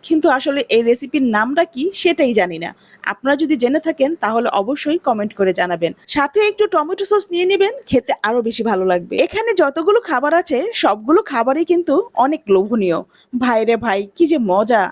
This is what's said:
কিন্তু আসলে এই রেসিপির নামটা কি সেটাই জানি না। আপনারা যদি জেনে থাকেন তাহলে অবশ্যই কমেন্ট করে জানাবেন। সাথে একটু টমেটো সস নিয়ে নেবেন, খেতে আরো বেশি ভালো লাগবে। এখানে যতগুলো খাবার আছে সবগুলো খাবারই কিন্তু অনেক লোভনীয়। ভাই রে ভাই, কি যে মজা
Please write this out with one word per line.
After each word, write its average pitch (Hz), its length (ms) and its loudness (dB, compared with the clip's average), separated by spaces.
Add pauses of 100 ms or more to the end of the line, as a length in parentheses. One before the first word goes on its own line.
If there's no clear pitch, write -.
কিন্তু 320 280 0
আসলে 277 300 0 (160)
এই 233 60 4
রেসিপির 254 420 0 (120)
নামটা 262 280 0
কি 262 180 -8 (120)
সেটাই 294 400 2
জানি 180 240 0
না। 165 120 -8 (340)
আপনারা 254 320 -2
যদি 302 200 0
জেনে 247 240 0
থাকেন 302 360 -2
তাহলে 226 320 0 (120)
অবশ্যই 294 460 -2
কমেন্ট 214 320 -2
করে 190 220 2
জানাবেন। 170 320 -2 (220)
সাথে 285 240 0 (120)
একটু 427 220 0
টমেটো 359 320 -2
সস 403 260 0
নিয়ে 349 160 0
নেবেন, 392 260 2 (140)
খেতে 262 260 0 (100)
আরো 226 200 0
বেশি 226 280 -4
ভালো 190 140 0
লাগবে। 180 300 -2 (120)
এখানে 440 240 -4 (100)
যতগুলো 320 400 2
খাবার 294 340 -2
আছে 330 240 0 (160)
সবগুলো 254 480 2
খাবারই 269 420 -2
কিন্তু 339 300 0 (220)
অনেক 285 240 0 (140)
লোভনীয়। 196 440 0 (340)
ভাই 247 320 2
রে 226 120 2
ভাই, 202 240 -2 (140)
কি 349 120 2
যে 302 120 2 (120)
মজা 208 420 2